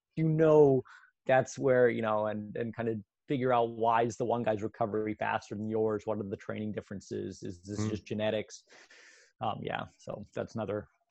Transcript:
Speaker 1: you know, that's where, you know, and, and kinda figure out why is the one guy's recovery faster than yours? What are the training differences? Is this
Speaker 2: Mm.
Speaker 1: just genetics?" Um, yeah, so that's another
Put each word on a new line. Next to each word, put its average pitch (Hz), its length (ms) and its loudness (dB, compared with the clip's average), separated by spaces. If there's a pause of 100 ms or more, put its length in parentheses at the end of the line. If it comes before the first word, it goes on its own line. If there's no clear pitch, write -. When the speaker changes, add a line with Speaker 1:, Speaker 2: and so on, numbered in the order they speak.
(160)
Speaker 1:
you 160 140 2
know, 151 540 8 (420)
that's 131 320 2
where, 127 320 4
you 117 140 -2
know, 107 240 0
and, 104 280 -8
and 117 200 -6
kinda 117 200 -2 (320)
figure 127 260 0
out 117 160 2
why 117 320 2
is 120 160 -2
the 123 80 -4
one 117 160 -2
guy's 110 220 -2
recovery 107 500 -4
faster 110 400 -4
than 107 160 -6
yours? 110 360 -2
What 107 120 -4
are 104 60 -6
the 98 120 -6
training 107 360 -8
differences? 101 720 -10
Is 98 180 -12
this 101 200 -10
Speaker 2:
Mm. 107 100 -2
Speaker 1:
just 104 140 -8
genetics?" 107 580 -4 (760)
Um, 110 220 -6
yeah, - 220 -8 (140)
so - 360 -12
that's - 220 -10
another 104 320 -6 (240)